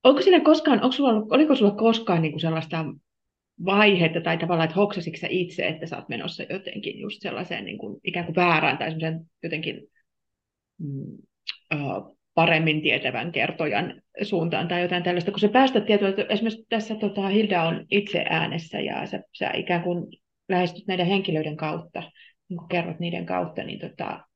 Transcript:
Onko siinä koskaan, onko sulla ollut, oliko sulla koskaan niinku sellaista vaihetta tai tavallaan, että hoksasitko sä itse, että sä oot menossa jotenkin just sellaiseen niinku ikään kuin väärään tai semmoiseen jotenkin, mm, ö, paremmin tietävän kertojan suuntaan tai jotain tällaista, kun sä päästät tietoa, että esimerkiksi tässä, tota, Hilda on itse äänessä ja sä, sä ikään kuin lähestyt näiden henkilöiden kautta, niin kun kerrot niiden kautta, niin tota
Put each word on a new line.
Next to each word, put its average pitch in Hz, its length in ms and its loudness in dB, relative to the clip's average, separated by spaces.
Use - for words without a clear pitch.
Onko 285 180 8
siinä 359 180 8
koskaan, 302 440 6
onko 254 80 2
sulla 269 180 2
ollut, 214 220 2
oliko 294 240 6
sulla 202 160 6
koskaan 220 500 2
niinku 156 180 -2
sellaista 160 460 -4
vaihetta 185 560 4
tai 165 160 -2
tavallaan, 165 280 0
että 165 100 -6
hoksasitko 180 440 -2
sä - 100 -8
itse, 175 380 -4
että 156 180 -6
sä 165 120 -10
oot - 120 -16
menossa - 400 -8
jotenkin - 500 -10
just - 220 -10
sellaiseen 151 440 -8
niinku 104 380 -12
ikään 175 220 -4
kuin 165 100 -8
väärään 160 420 4
tai - 100 -4
semmoiseen 160 380 -4
jotenkin, 165 380 -6
mm, 139 400 -10
ö, 151 40 -2
paremmin 160 480 4
tietävän 127 500 0
kertojan 127 680 -2
suuntaan 170 460 -2
tai 175 140 -2
jotain 180 220 -2
tällaista, 175 280 -2
kun 202 80 -6
sä 208 100 4
päästät 254 360 4
tietoa, 202 240 2
että 190 200 -2
esimerkiksi 220 400 -2
tässä, 220 260 -4
tota, 196 320 -4
Hilda 196 360 2
on 165 280 -2
itse 202 380 0
äänessä - 500 -4
ja - 260 -4
sä, - 140 -8
sä - 180 -4
ikään 170 320 -2
kuin 175 220 -4
lähestyt 180 380 0
näiden 180 200 0
henkilöiden 156 500 0
kautta, 160 460 -8
niin 175 80 -8
kun - 100 -14
kerrot 170 320 -4
niiden 170 260 -6
kautta, 180 380 -4
niin - 160 -10
tota - 400 -10